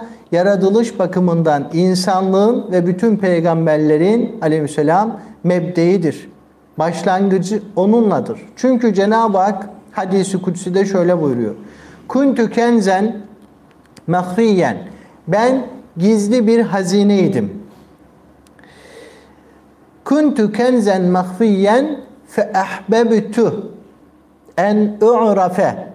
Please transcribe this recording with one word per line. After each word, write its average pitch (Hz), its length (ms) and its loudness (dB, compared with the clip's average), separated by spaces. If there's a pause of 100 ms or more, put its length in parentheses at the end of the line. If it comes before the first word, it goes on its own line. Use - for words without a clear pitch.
(320)
yaratılış 196 680 0
bakımından 170 640 0 (100)
insanlığın 190 1000 0
ve 180 160 0
bütün 202 300 0
peygamberlerin 165 1200 0
aleyhisselam 160 800 0 (240)
mebdeidir, 175 840 0 (500)
başlangıcı 190 840 -2 (120)
onunladır. 190 640 0 (160)
Çünkü 247 380 0
Cenab-ı 208 440 2
Hak 202 320 -2 (220)
hadisi 190 500 -2
kutside 185 440 -2
şöyle 180 360 0
buyuruyor. 120 340 -2 (520)
"Kuntu 247 420 0
kenzen 220 680 0 (920)
mahfiyen." 180 680 0 (500)
Ben 240 400 0 (300)
gizli 208 500 2
bir 233 140 4
hazineydim. 185 1040 0 (2500)
"Kuntu 269 460 0
kenzen 214 500 0
mahfiyen 202 1000 0 (280)
fe - 260 -2
ahbebtu 208 1160 0 (840)
en 208 440 0
u'rafe." 196 920 2